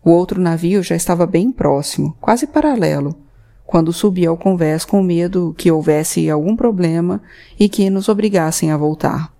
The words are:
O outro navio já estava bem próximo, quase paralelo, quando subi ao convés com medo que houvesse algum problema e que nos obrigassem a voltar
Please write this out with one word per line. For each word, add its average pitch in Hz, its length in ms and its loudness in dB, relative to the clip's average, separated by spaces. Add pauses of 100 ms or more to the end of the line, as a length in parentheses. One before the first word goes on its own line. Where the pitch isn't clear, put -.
O 170 120 4
outro 185 280 2
navio 170 400 0
já 175 140 -4
estava 170 320 0
bem 190 240 0
próximo, 151 680 -2
quase 240 260 0
paralelo, 160 680 0 (500)
quando 165 260 0
subi 185 320 0
ao 165 120 0
convés 170 480 0
com 202 180 0
medo 175 560 0
que 170 140 2
houvesse 156 580 0
algum 156 240 0
problema 180 680 0 (380)
e 208 100 4
que 196 220 0
nos 190 180 -2
obrigassem 196 600 0
a 156 60 0
voltar 156 640 -2